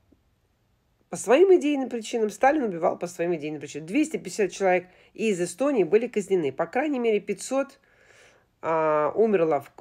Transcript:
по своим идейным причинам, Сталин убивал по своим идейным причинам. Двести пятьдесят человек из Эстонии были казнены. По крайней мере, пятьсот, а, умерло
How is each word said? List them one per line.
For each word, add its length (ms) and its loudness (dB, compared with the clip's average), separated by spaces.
по 80 -10
своим 380 6
идейным 340 2
причинам, 400 -4
Сталин 360 2
убивал 340 -2
по 80 -6
своим 300 -4
идейным 240 -8
причинам. 260 -12
Двести 320 -2
пятьдесят 320 -4
человек 380 0
из 260 -2
Эстонии 440 0
были 240 2
казнены. 440 -2
По 140 -4
крайней 320 -2
мере, 220 0
пятьсот, 580 -6
а, 540 0
умерло 500 2